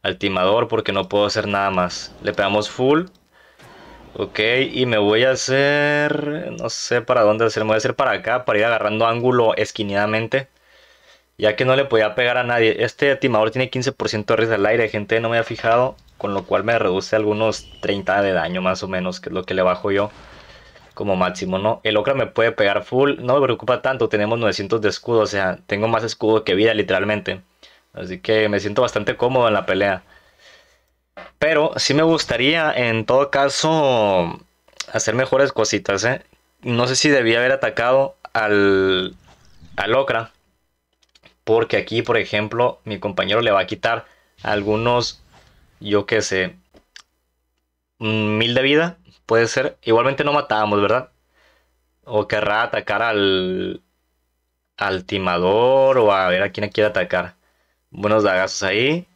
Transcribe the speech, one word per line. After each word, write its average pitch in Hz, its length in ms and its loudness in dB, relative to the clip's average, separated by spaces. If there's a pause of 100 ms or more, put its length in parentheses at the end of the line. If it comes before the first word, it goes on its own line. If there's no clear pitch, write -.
al 92 160 -6
timador 101 500 0
porque 107 240 -2
no 95 160 -2
puedo 104 160 2
hacer 104 240 -2
nada 98 220 0
más. 90 520 -4
Le 101 120 -4
pegamos 104 340 0
full. 147 380 0 (1080)
Ok, 101 260 -6 (300)
y 127 140 -2
me 117 140 0
voy 107 260 4
a 131 60 4
hacer... 147 1300 0
No 117 80 -6
sé - 320 -2
para 123 220 2
dónde 107 240 4
hacer, 107 180 0
me 107 40 -2
voy 110 80 4
a - 20 2
hacer 117 160 -2
para 131 160 0
acá 110 340 -2
para 107 140 0
ir 107 80 4
agarrando 110 400 0
ángulo 120 500 2
esquinadamente, 107 920 -2 (920)
ya 107 160 2
que 135 100 -2
no 131 120 4
le 135 80 2
podía 107 300 2
pegar 123 240 0
a 123 60 0
nadie. 117 400 2
Este 139 320 0
timador 113 340 2
tiene 127 200 -2
quince 131 220 -4
por - 160 -6
ciento 107 240 -2
de 110 60 2
riesgo 113 180 2
al 98 100 2
aire, 113 220 2
gente, 110 320 -2
no 117 80 -4
me 117 80 0
había 113 80 0
fijado, 120 520 0 (220)
con 101 160 -6
lo 95 100 -4
cual 95 200 -2
me 113 140 0
reduce 98 360 -2
algunos 107 520 -2 (140)
treinta 98 400 -2
de 98 120 0
daño 87 300 -2
más 92 200 -2
o 95 60 -8
menos, 90 320 -6
que - 80 -12
es - 60 -8
lo 92 100 -4
que 92 100 -6
le 92 80 0
bajo 92 280 0
yo 101 200 0 (840)
como 101 200 -2
máximo, 92 440 -2
¿no? 110 240 -2
El 107 160 0
Okra 135 160 0
me 123 120 0
puede 113 260 0
pegar 101 300 0
full, 139 360 0
no 123 200 0
me 139 60 4
preocupa 120 380 -2
tanto, 127 260 -2
tenemos 107 300 0
novecientos 104 420 -2
de 104 80 0
escudo, 113 320 0
o 101 60 2
sea, 95 400 -2
tengo 104 220 -2
más 113 160 0
escudo 110 380 0
que 95 120 0
vida, 110 180 4
literalmente. 98 680 -2 (500)
Así 92 260 -12
que 110 300 0
me 101 120 0
siento 104 200 -2
bastante 117 340 -2
cómodo 123 320 0
en 110 60 2
la 95 140 -2
pelea. 95 380 -2 (1300)
Pero 156 380 2
sí - 160 -2
me 151 100 4
gustaría, 156 680 0
en 113 320 0
todo 135 260 2
caso, 131 1120 2 (500)
hacer 110 240 -2
mejores 131 380 2
cositas, 104 520 0
¿eh? 127 180 -2 (400)
No 123 260 0
sé 131 80 -2
si 151 140 2
debía 117 300 4
haber 127 120 2
atacado 131 640 0 (160)
al, 98 840 2 (640)
al 104 180 -2
Okra, 127 360 0 (1120)
porque 113 320 0
aquí, 110 240 -2
por 117 160 0
ejemplo, 110 680 -2
mi 104 140 -10
compañero 95 440 -2
le 117 80 2
va 98 100 4
a 92 60 -2
quitar 113 400 -4 (360)
algunos, 110 800 -2 (560)
yo 101 280 -2
qué 110 160 0
sé, 92 340 -4 (1400)
mil 110 560 -2
de 131 80 2
vida, 151 340 0 (300)
puede 113 220 2
ser. - 340 -4
Igualmente 123 400 2
no 143 100 0
matábamos, 107 480 0
¿verdad? 110 300 0 (920)
O 107 240 -2
querrá 104 340 0
atacar 107 400 -4
al, 95 800 -2 (960)
al 95 280 -4
timador, 107 960 2
o 107 140 6
a 95 160 2
ver 90 140 2
a 98 80 -2
quién 104 200 -6
quiere 107 180 2
atacar. 90 460 -2 (560)
Buenos 104 320 0
dagazos 95 400 0
ahí. 127 540 -2